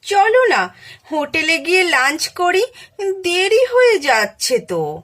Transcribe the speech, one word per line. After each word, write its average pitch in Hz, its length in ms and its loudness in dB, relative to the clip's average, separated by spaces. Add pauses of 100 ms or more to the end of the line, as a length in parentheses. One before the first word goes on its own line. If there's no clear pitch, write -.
চলো 440 440 2
না, 208 280 0 (380)
হোটেলে 311 460 -2
গিয়ে 359 260 0
লাঞ্চ 294 440 -2
করি, 359 380 0 (560)
দেরি 381 420 2
হয়ে 494 340 4
যাচ্ছে 262 600 -2
তো। 165 460 -6